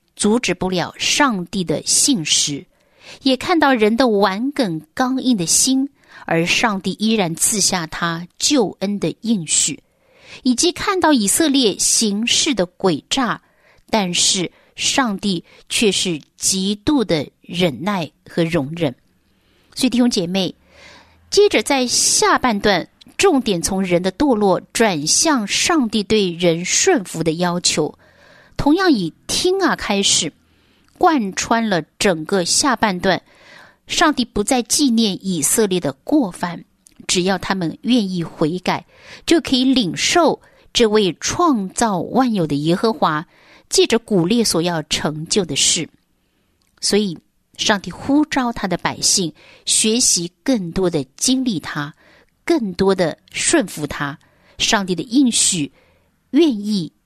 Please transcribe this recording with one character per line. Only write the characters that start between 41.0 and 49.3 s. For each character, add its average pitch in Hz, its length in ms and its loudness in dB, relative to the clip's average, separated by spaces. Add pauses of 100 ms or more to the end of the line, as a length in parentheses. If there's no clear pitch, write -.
创 262 500 0
造 208 300 0
万 240 340 0
有 175 140 0
的 147 80 -2
耶 151 180 0
和 226 200 0
华 160 340 -2 (420)
借 370 160 4
着 233 140 2
古 180 260 0
列 226 180 2
所 180 180 0
要 170 220 -2
成 156 440 -6
就 202 160 0
的 143 140 -6
事。 - 320 -2 (880)
所 - 180 0
以 196 200 -2 (400)
上 208 240 0
帝 180 100 -12
呼 294 340 0
召 254 260 -2
他 - 160 -6
的 175 100 -2
百 151 240 -4
姓 - 320 0 (320)